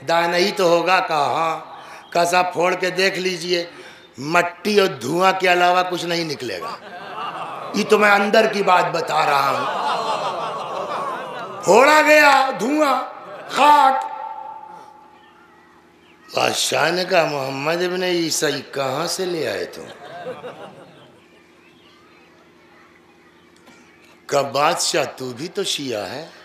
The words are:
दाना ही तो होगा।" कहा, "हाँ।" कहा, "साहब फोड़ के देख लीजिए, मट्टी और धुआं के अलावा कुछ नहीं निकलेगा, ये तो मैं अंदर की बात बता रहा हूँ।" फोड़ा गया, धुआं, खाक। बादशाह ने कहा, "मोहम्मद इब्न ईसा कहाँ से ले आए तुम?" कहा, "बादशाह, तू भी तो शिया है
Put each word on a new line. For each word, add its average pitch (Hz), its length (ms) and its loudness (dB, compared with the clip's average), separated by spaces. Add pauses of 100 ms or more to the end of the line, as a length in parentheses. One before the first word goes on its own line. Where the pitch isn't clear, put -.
दाना 170 340 2
ही 190 140 2
तो 185 160 2
होगा।" 170 320 4
कहा, 156 260 0
"हाँ।" 156 880 -4
कहा, 175 120 2
"साहब 180 280 2
फोड़ 180 220 2
के 180 160 -2
देख 185 260 0
लीजिए, 175 520 -4 (500)
मट्टी 175 600 2
और 190 80 4
धुआं 165 460 0
के 185 140 -2
अलावा 180 360 4
कुछ 175 220 -4
नहीं 170 200 -4
निकलेगा, 113 520 -8 (1000)
ये 208 80 -2
तो 208 140 4
मैं 208 120 4
अंदर 208 380 4
की 202 160 -2
बात 180 220 4
बता 160 380 0
रहा 139 260 2
हूँ।" 135 340 -2 (1800)
फोड़ा 269 380 6
गया, 294 500 6
धुआं, 262 640 0 (380)
खाक। 285 600 4 (2250)
बादशाह 127 560 0
ने 180 140 -2
कहा, 175 180 4
"मोहम्मद 147 580 -2
इब्न 180 220 -4
ईसा 170 460 -2
कहाँ 135 580 -4
से 185 180 -6
ले 165 220 -4
आए 95 160 -6
तुम?" 80 220 -14 (4000)
कहा, 143 120 2
"बादशाह, 143 640 0
तू 127 300 -10
भी 131 140 -12
तो 190 160 -8
शिया 120 400 -6
है 143 260 -12 (160)